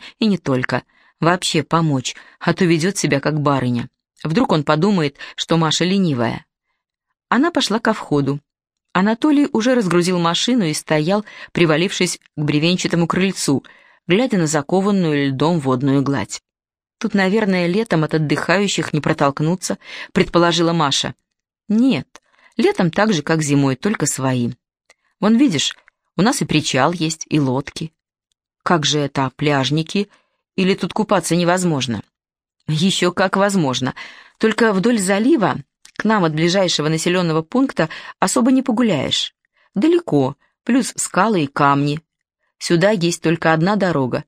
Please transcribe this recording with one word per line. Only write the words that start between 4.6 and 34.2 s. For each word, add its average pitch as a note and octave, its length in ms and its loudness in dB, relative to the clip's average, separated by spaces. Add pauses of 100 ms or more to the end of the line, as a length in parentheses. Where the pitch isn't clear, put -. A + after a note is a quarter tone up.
подумает, D#3 540 0 (180)
что - 220 -2
Маша D#3+ 260 0
ленивая. E3 640 0 (840)
Она C4+ 200 2
пошла A#3+ 300 -2
ко A3 140 0
входу. C#3+ 460 -2 (540)
Анатолий C4+ 600 2
уже A3 200 2
разгрузил F3 460 2
машину F3 460 0
и D3+ 80 -2
стоял, D#3+ 520 -2 (280)
привалившись E3+ 680 0 (160)
к D3+ 60 -4
бревенчатому E3 680 0
крыльцу, F3+ 560 -2 (420)
глядя A3+ 320 2
на E3 100 0
закованную D#3+ 840 0
льдом D3 300 0
водную C3+ 420 0
гладь. C3+ 400 -4 (560)
"Тут, - 160 -6
наверное, F#3+ 540 2
летом F3+ 360 0
от D3 100 -4
отдыхающих D#3+ 800 0
не D#3 60 0
протолкнуться", D#3 760 -2 (340)
предположила E3+ 600 2
Маша. C#3 420 0 (540)
"Нет, A3+ 520 0 (360)
летом A3+ 340 2
так G#3+ 220 2
же, D3 100 -2
как D#3+ 180 0
зимой, C#3 340 2
только G#3 300 -2
свои. B2+ 460 -2 (720)
Вон, A3 160 4
видишь, A3 380 2 (420)
у E3+ 40 2
нас A3+ 200 0
и D#3+ 40 -4
причал C#3+ 460 -2
есть, E3 380 -6
и D#3 100 0
лодки". C#3 540 -6 (680)
"Как D#3 220 0
же C#3+ 140 0
это, C#3 260 -2
а B2+ 40 -2
пляжники? D3+ 800 -2 (460)
Или F#3+ 200 2
тут F#3+ 180 -6
купаться F#3+ 420 0
невозможно?" E3 680 0 (640)
"Еще F3 440 0
как F#3+ 260 -2
возможно. D3 580 0 (420)